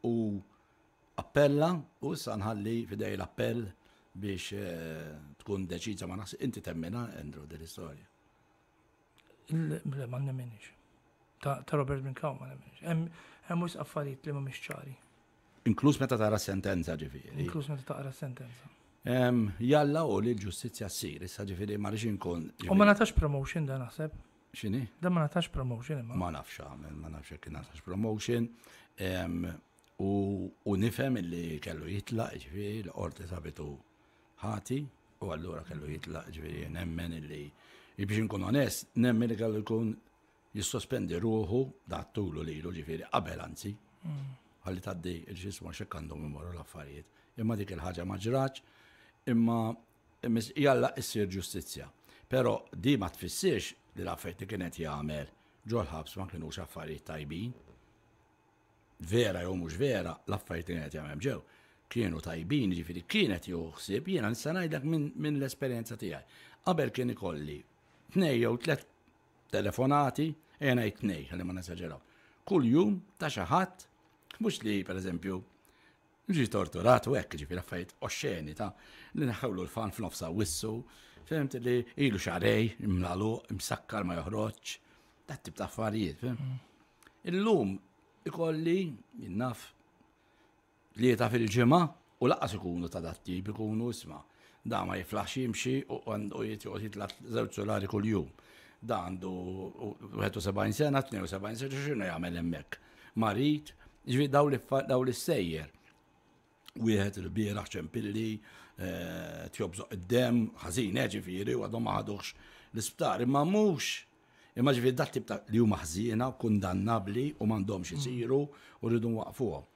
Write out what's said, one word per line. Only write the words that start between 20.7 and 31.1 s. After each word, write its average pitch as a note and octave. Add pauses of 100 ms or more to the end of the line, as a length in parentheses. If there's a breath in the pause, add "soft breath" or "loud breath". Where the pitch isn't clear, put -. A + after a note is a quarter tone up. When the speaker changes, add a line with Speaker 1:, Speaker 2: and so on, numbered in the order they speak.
Speaker 1:
ssir, D2+
issa G2+
ġifieri G2+
ma G2+
rridx A2
inkun, F2
Speaker 2:
U E2 (160)
ma G3
Speaker 1:
ġifieri G#3
Speaker 2:
natax G#3+
promotion C#3+
da C3+
naħseb. D3+ (360)
Speaker 1:
X'inhi? A2+ (140)
Speaker 2:
Da F3+
ma F3
natax D3+
promotion B2+
imma. A#2
Speaker 1:
Ma F2+
nafx -
għamel, D2
ma D#2+
nafx D2+
jekk D2+
natax D#2
promotion. A2 (480 loud breath)
Em, F2+ (560)
u, G2 (480)
u G2+
nifhem A#2